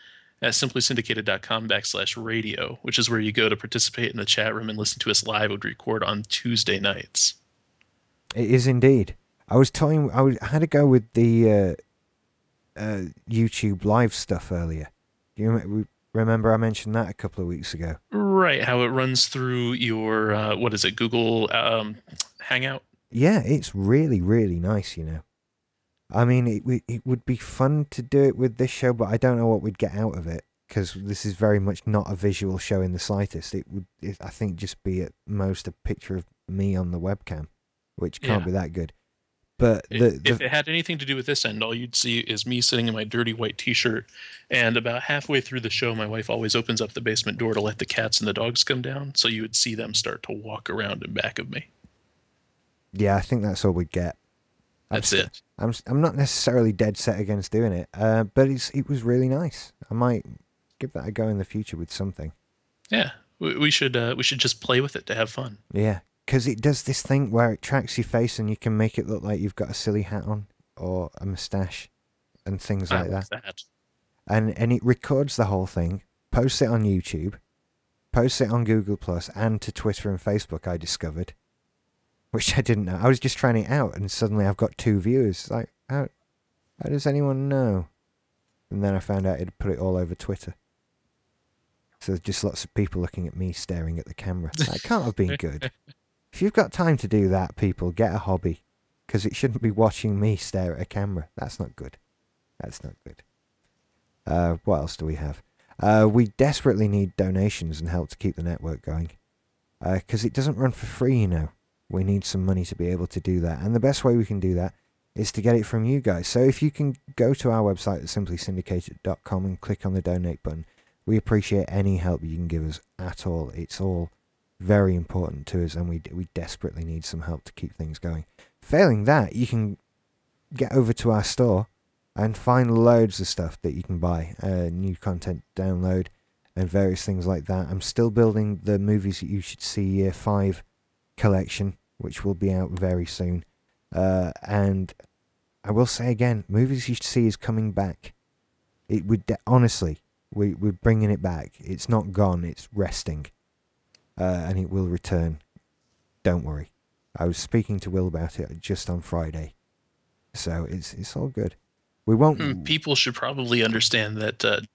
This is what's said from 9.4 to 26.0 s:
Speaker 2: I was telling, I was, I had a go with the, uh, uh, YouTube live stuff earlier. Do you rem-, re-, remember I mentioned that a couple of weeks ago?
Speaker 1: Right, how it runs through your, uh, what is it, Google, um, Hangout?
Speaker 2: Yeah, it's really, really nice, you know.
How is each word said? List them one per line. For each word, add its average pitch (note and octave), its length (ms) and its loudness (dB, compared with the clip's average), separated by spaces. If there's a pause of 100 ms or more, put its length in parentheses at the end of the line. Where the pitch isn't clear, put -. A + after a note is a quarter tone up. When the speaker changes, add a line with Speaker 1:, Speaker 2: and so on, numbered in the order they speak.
Speaker 2:
I - 80 2
was C3 140 8
telling, D3+ 400 2
I C3 100 2
was, C3+ 200 4
I - 60 -8
had D3 160 2
a E3 40 4
go D3 200 6
with B2+ 280 6
the, A2+ 360 6
uh, G2 240 6 (1040)
uh, G#2+ 260 -4 (260)
YouTube A2 560 0
live G#2+ 300 4
stuff - 380 -4
earlier. E2 380 -4 (460)
Do G#2 60 -6
you A2 80 2
rem-, A2+ 220 0
re-, G#2+ 120 -2 (280)
remember A2+ 400 2
I A2 40 6
mentioned A2 380 -2
that A2 140 0
a G2+ 60 -10
couple - 280 -6
of F2 60 -2
weeks - 260 -6
ago? D#2+ 220 -6 (160)
Speaker 1:
Right, F#3+ 500 4
how B2 200 2
it A#2+ 60 4
runs C3 380 2
through B2 460 -2
your, A2 640 0
uh, G#2+ 220 0
what A2 160 0
is G2+ 120 0
it, G#2+ 120 0
Google, A#2 560 2
um, A2 440 0 (440)
Hangout? C3 420 -4 (280)
Speaker 2:
Yeah, E3 300 6
it's C3 340 0
really, A2+ 460 4
really F#2+ 400 2
nice, G2 360 -2
you D#2+ 80 -8
know. D#2 160 -6 (920)